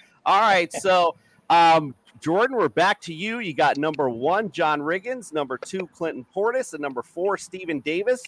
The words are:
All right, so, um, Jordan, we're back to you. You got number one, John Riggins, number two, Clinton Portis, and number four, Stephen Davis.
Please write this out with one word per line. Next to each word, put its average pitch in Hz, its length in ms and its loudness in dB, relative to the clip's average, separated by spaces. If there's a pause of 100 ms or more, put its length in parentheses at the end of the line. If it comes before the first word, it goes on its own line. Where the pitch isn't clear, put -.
(280)
All 190 120 4
right, 196 320 2
so, 175 440 2 (340)
um, 165 460 6 (260)
Jordan, 220 340 0
we're 190 140 2
back 180 320 0
to 165 140 -12
you. 214 240 -6
You 180 160 -6
got 143 220 2
number 147 340 0
one, 165 400 -2
John 151 280 0
Riggins, 190 540 -6
number 139 240 -4
two, 185 300 -10
Clinton 156 360 -8 (120)
Portis, 233 380 -2
and 151 80 -10
number 135 200 -4
four, 190 340 -4
Stephen 170 440 -8
Davis. 202 480 -2